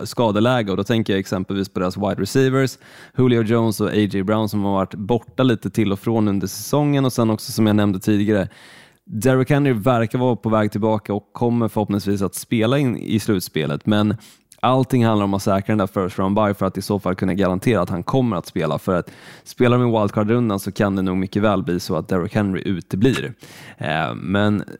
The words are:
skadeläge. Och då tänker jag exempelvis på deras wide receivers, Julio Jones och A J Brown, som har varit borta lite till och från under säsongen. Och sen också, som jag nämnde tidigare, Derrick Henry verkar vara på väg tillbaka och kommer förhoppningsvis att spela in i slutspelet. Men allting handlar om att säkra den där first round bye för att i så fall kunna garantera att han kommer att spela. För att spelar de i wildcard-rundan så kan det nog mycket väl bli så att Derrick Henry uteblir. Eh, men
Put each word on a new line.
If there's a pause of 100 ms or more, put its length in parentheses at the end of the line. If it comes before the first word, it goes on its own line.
skadeläge.
Och
då
tänker
jag
exempelvis
på
deras
wide
receivers, (400)
Julio
Jones
och
A
J
Brown,
som
har
varit
borta
lite
till
och
från
under
säsongen.
Och
sen
också,
som
jag
nämnde
tidigare, (580)
Derrick
Henry
verkar
vara
på
väg
tillbaka
och
kommer
förhoppningsvis
att
spela
in
i
slutspelet.
Men (440)
allting
handlar
om
att
säkra
den
där
first
round
bye
för
att
i
så
fall
kunna
garantera
att
han
kommer
att
spela.
För
att (340)
spelar
de
i
wildcard-rundan
så
kan
det
nog
mycket
väl
bli
så
att
Derrick
Henry
uteblir. (460)
Eh,
men (160)